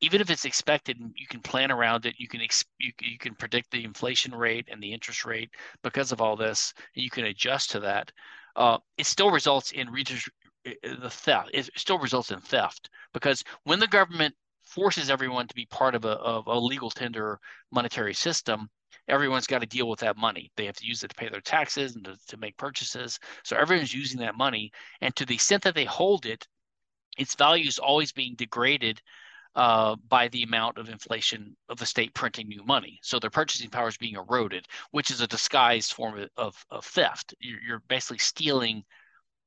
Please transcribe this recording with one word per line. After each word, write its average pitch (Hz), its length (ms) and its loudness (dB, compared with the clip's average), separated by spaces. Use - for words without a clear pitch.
even 170 200 4
if 180 100 0
it's 156 140 0
expected, 135 540 0
and 117 180 -12
you 135 120 -18
can 120 120 -12
plan 135 300 0
around 117 360 2
it, 117 120 -4
you 120 80 -10
can 117 140 -10
ex-, - 240 0
you, 127 120 -6
you 117 180 -10
can 113 180 -10
predict 120 340 -2
the 117 140 -4
inflation 123 500 -2
rate 117 340 -2
and 107 140 -14
the 104 100 -8
interest 113 320 -8
rate 113 260 -6
because 135 260 0
of 113 100 -2
all 110 140 4
this, 110 400 0
and 127 80 -4
you 127 60 -6
can 120 160 -4
adjust 123 440 0
to 107 100 -2
that. 101 300 -2
Uh, 120 220 6
it 147 80 0
still 202 240 4
results 143 400 4
in 131 160 -6
redistri-, 127 420 -6
uh, 123 60 -10
the 123 100 -8
theft. - 440 2
It 135 220 -2
still 185 240 0
results 123 320 0
in 95 80 -8
theft, - 500 -2
because 135 300 0
when 165 160 2
the 220 80 4
government 170 480 4
forces 175 440 0
everyone 127 380 0
to - 80 -16
be 120 120 -10
part 131 280 2
of 113 100 0
a, 107 140 2
of 113 300 -2
a 120 100 4
legal 123 320 0
tender 110 480 -6
monetary 120 440 -2
system, 110 540 -2
everyone's 135 380 2
gotta 123 200 0
deal 123 220 -2
with 110 120 -4
that 104 160 0
money. 107 400 -2
They 104 100 -4
have 101 100 -8
to 110 100 -12
use 117 180 -6
it 101 40 -8
to - 60 -16
pay 117 140 -8
their 107 120 -8
taxes 139 540 0
and 104 100 -16
to, 95 120 -14
to 117 80 -14
make 107 200 -12
purchases. 127 640 -8
So - 120 -2
everyone's 147 380 4
using 131 260 -4
that 110 160 -4
money. 113 360 0
And 127 160 0
to 135 80 -2
the 120 100 -2
extent 196 280 4
that 175 140 2
they 143 80 2
hold 180 420 2
it, 113 200 -8
its 135 200 -4
value 156 320 6
is - 100 -2
always 143 320 2
being 127 240 -6
degraded, 120 640 0
uh, 113 420 6
by 123 200 6
the 120 140 -4
amount 113 340 0
of 113 140 -10
inflation 110 640 -4
of 120 100 -8
the 117 80 -4
state 117 280 0
printing 110 340 -4
new 101 160 -12
money. 113 380 0
So - 160 0
their 113 120 -2
purchasing 151 400 -2
power 117 180 -2
is 110 80 -6
being 110 200 -10
eroded, 98 500 0
which 147 200 0
is 120 100 -2
a 120 60 0
disguised 120 640 4
form 110 260 -6
of, 101 180 -8
of, 110 340 -6
of 117 140 -10
theft. - 560 0
You're, 120 260 -12
you're 117 220 -8
basically 127 300 -2
stealing 123 640 0